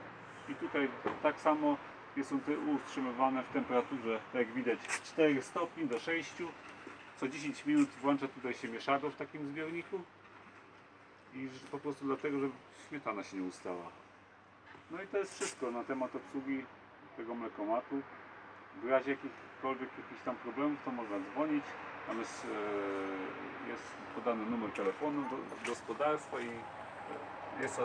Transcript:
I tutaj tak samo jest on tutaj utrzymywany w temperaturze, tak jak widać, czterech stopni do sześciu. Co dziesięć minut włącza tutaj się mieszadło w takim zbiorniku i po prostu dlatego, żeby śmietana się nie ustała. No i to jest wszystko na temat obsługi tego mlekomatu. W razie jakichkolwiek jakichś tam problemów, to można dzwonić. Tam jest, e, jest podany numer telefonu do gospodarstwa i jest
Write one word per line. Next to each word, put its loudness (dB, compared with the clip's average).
I -2
tutaj 2
tak 4
samo 6
jest 0
on 4
tutaj 2
utrzymywany 2
w -10
temperaturze, 4
tak 6
jak 2
widać, 2
czterech 6
stopni 0
do 2
sześciu. -2
Co 2
dziesięć -4
minut 8
włącza 2
tutaj -2
się -6
mieszadło 2
w -8
takim -6
zbiorniku -4
i -4
po -2
prostu -2
dlatego, 2
żeby 4
śmietana -2
się -8
nie 0
ustała. -4
No -6
i -8
to 2
jest 0
wszystko -2
na 0
temat 0
obsługi -2
tego -4
mlekomatu. 0
W 2
razie 6
jakichkolwiek -4
jakichś -10
tam 0
problemów, 2
to -2
można -2
dzwonić. 2
Tam -2
jest, -4
e, -2
jest -4
podany 2
numer 0
telefonu 2
do 0
gospodarstwa 2
i -2
jest 0